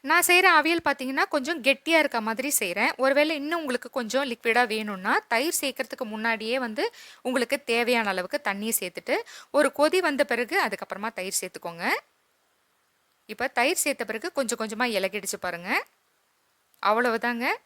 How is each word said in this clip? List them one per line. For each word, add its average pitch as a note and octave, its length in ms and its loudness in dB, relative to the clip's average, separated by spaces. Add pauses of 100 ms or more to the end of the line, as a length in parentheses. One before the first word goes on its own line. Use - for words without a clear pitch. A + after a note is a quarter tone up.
நான் F4 180 4
செய்யற F4+ 200 6 (120)
அவியல் E4 260 2
பாத்தீங்கன்னா C#4 480 0
கொஞ்சம் D4 320 -2
கெட்டியா D4+ 380 4
இருக்க B3 220 -2
மாதிரி B3 320 -4
செய்றேன். G3+ 320 0 (140)
ஒருவேளை C#4+ 380 4
இன்னும் E4 200 -4
உங்களுக்கு B3+ 360 -6
கொஞ்சம் B3 340 -2
லிக்விடா A#3 400 2
வேணும்னா G#3 420 -4 (200)
தயிர் C#4+ 260 0
சேர்க்கறதுக்கு B3+ 540 -6
முன்னாடியே A3 520 -2
வந்து A3+ 180 -4 (440)
உங்களுக்கு B3+ 300 0 (120)
தேவையான A#3 440 2
அளவுக்கு F#3 260 -4 (100)
தண்ணியை G#3 300 -4
சேர்த்துட்டு - 360 -4 (420)
ஒரு C#4+ 120 6 (100)
கொதி D#4 280 4
வந்த C#4+ 240 2
பிறகு A#3+ 340 -2
அதுக்கப்புறமா G3+ 540 -6
தயிர் F#3+ 200 -4
சேர்த்துக்கோங்க. E3+ 460 -8 (1500)
இப்ப B3 160 -4 (120)
தயிர் D#4+ 240 2
சேர்த்த B3 260 -2
பிறகு A#3 180 -6 (100)
கொஞ்சம் A#3 240 -2
கொஞ்சமா A3+ 240 -2 (120)
இலகிடுச்சு F#3+ 480 -4
பாருங்க. F3 240 -6 (1200)
அவ்வளவுதாங்க. A#3+ 560 0 (180)